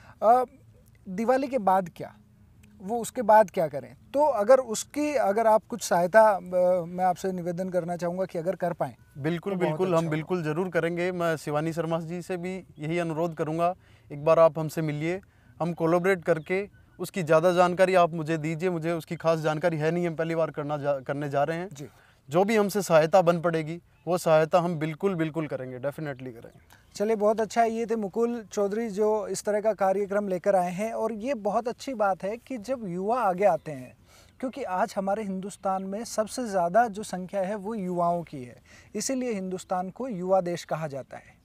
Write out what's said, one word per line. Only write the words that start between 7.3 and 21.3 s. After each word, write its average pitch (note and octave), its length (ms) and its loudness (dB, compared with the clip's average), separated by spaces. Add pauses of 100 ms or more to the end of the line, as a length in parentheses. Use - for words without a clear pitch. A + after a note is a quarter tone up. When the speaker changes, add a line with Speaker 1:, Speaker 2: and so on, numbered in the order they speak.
Speaker 1:
निवेदन F3 360 -4
करना F3 280 -2
चाहूँगा F3+ 280 -4
कि F3 140 -6
अगर E3+ 180 -2
कर E3+ 160 -2
पाएँ, C#3 240 -6 (220)
Speaker 2:
बिल्कुल, E3 340 -2
Speaker 1:
तो F#3 60 -2
बहुत F3 100 2
Speaker 2:
बिल्कुल, F3+ 180 0
Speaker 1:
अच्छा E3+ 120 2
Speaker 2:
हम E3 60 2
Speaker 1:
होगा। D#3+ 60 -2
Speaker 2:
बिल्कुल D#3+ 320 -2
ज़रूर D#3 260 -2
करेंगे। E3+ 440 -2
मैं E3+ 240 -2
शिवानी D3+ 360 -4
शर्मा E3 280 -2
जी E3+ 220 -8
से F#3 140 -8
भी F3+ 280 -8 (140)
यही D3+ 200 -4
अनुरोध E3 360 -2
करूँगा, E3 400 -2 (380)
एक D3 120 -10
बार D#3+ 140 4
आप E3 200 6
हमसे D#3+ 240 -2
मिलिए, D#3 380 -4 (420)
हम E3+ 100 -2
कोलैबोरेट E3+ 520 2
करके F3+ 440 -2 (300)
उसकी F3+ 240 -6
ज़्यादा D#3+ 300 4
जानकारी F3+ 420 4
आप F3 160 6
मुझे D#3+ 280 -4
दीजिए। D#3+ 320 -4
मुझे E3+ 220 -2
उसकी E3 240 -6
खास E3 220 0
जानकारी D#3+ 380 0
है D3+ 140 0
नहीं, F3 160 0
हम E3 100 -4
पहली E3 180 -2
बार D#3+ 160 0
करना D3 260 -6
जा-, C#3+ 280 -2
करने D3 240 -4
जा C#3 160 0